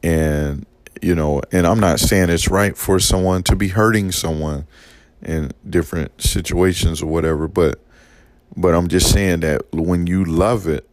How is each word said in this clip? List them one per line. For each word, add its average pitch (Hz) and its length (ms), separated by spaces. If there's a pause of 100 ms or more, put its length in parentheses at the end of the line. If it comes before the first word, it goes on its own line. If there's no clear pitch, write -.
And, 76 640 (340)
you 90 140
know, 76 260 (100)
and 90 140
I'm 107 140
not 87 200
saying 95 300
it's 82 200
right 98 280
for 95 220
someone 92 440
to - 120
be 98 140
hurting 107 420
someone 78 560 (560)
in 78 280 (160)
different 82 540
situations 87 800
or 78 60
whatever, 80 400
but, 87 340 (760)
but 87 200
I'm 87 140
just 90 220
saying 92 280
that 78 320
when 87 340
you 92 180
love 92 440
it 76 260